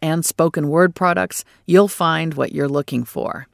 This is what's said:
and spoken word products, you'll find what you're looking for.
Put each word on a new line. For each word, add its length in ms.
and 200
spoken 460
word 240
products, 500
you'll 220
find 480
what 160
you're 180
looking 360
for. 480